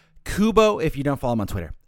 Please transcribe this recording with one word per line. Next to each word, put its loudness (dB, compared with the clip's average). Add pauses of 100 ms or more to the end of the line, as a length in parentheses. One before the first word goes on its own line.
(240)
Kubo, 2
if -2
you -6
don't -2
follow -2
him 0
on -2
Twitter, -8 (140)